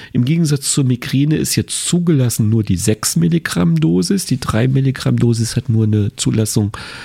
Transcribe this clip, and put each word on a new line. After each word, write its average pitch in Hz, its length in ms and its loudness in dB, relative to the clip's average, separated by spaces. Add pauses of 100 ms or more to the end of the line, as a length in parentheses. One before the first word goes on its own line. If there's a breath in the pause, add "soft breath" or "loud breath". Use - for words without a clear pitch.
(120)
Im 123 140 0
Gegensatz 147 460 0
zur 143 140 0
Migräne 131 500 0
ist - 200 -2
jetzt - 300 -2
zugelassen 139 640 0
nur 113 140 2
die 95 140 0
sechs - 380 -2
Milligramm 165 640 2
Dosis. 175 460 0
Die 127 140 -2
drei 110 280 0
Milligramm 131 500 0
Dosis 117 380 0
hat - 140 -2
nur 110 140 2
eine 107 320 0
Zulassung 110 600 0 (300 loud breath)